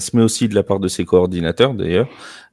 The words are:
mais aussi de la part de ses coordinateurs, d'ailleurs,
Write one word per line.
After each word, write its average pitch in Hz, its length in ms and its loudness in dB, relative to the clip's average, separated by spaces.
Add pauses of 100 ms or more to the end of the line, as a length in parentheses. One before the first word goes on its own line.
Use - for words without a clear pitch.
(140)
mais 117 100 4
aussi 113 260 0
de 104 60 -2
la 98 80 2
part 98 160 -2
de 95 80 -2
ses 92 180 -4
coordinateurs, 90 680 2
d'ailleurs, 95 340 -2 (460)